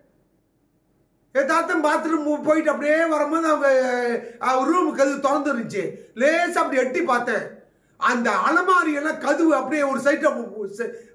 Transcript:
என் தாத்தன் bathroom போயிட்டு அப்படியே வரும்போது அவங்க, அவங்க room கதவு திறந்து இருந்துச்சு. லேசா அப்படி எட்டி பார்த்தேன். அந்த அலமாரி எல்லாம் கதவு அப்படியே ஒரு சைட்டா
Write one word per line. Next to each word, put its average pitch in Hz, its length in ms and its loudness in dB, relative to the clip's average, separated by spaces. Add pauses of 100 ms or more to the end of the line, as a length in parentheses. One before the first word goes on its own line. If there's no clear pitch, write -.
(1300)
என் 269 140 0
தாத்தன் 330 380 0
bathroom 302 580 -2
போயிட்டு 311 280 2
அப்படியே 302 360 0
வரும்போது 311 400 0
அவங்க, 254 920 0
அவங்க 254 320 0
room 330 260 0
கதவு 269 240 2
திறந்து 277 340 0
இருந்துச்சு. 185 640 -8
லேசா 339 340 2
அப்படி 294 280 0
எட்டி - 220 0
பார்த்தேன். 240 540 -2 (400)
அந்த 233 340 0
அலமாரி 330 640 2
எல்லாம் 294 260 -2
கதவு 311 360 2
அப்படியே 285 280 0
ஒரு 269 180 0
சைட்டா 240 560 0 (580)